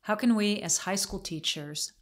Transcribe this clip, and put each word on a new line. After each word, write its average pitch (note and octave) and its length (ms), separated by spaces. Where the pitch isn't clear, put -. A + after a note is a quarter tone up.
How G#3+ 60
can A#3+ 180
we, G#3 280
as - 180
high F#3+ 160
school G3 240
teachers, D3+ 720